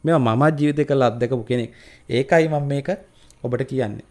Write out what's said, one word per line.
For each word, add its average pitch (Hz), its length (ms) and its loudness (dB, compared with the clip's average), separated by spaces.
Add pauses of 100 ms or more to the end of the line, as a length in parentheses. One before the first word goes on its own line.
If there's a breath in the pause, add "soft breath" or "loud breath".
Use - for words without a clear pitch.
මේවා 151 220 2
මමත් 139 300 4
ජීවිතේ 147 340 0
කරලා 131 200 4
අත්දැකපු 120 340 -4
කෙනෙක්. 123 260 -4 (360 loud breath)
ඒකයි 160 420 2
මම 143 180 -2
මේක 139 220 -4 (500 soft breath)
ඔබට 123 300 -4
කියන්නේ. 113 420 -4